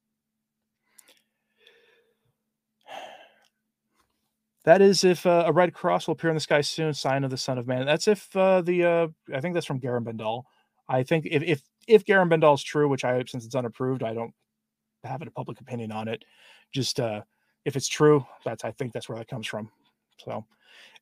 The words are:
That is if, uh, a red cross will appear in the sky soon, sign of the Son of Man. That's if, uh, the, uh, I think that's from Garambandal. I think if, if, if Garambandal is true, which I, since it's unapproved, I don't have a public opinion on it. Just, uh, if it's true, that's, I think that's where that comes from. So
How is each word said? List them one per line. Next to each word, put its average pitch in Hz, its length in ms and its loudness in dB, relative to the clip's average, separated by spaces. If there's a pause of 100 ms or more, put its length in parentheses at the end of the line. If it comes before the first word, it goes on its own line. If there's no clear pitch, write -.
(4000)
That 180 160 8
is 196 220 6
if, 180 220 2
uh, 170 220 4
a 165 40 2
red 170 220 2
cross 175 320 -2
will 165 60 -4
appear 160 180 -2
in 160 60 0
the 147 60 -4
sky 147 200 2
soon, 156 320 -4
sign 139 300 -2
of 131 80 -4
the 127 60 -8
Son 127 200 -6
of 120 80 -8
Man. 127 200 -4
That's 156 220 0
if, - 280 -2
uh, 190 260 4
the, 175 220 0
uh, 170 240 2 (260)
I 131 80 -4
think 175 140 -4
that's 160 100 -2
from 135 140 -6
Garambandal. 117 640 -6 (440)
I 131 140 0
think 156 240 -2
if, 151 160 0
if, 160 200 -2 (260)
if 214 180 6
Garambandal 165 480 4
is 135 100 -2
true, 147 240 0
which 135 160 -2
I, 127 220 -2
since 117 200 -12
it's 120 100 -10
unapproved, 127 480 -4
I 113 100 -6
don't 117 200 -10 (680)
have 131 200 -12
a - 80 -16
public 123 280 -12
opinion 117 320 -10
on 110 160 -8
it. 110 160 -8 (480)
Just, - 280 -4
uh, 107 220 -4 (440)
if 139 100 -4
it's 131 120 -4
true, 151 380 4 (200)
that's, 117 180 -8
I 117 80 -6
think 120 220 -10
that's 120 160 -12
where 113 80 -10
that 117 100 -12
comes 110 200 -10
from. 110 240 -10 (460)
So - 280 -12 (560)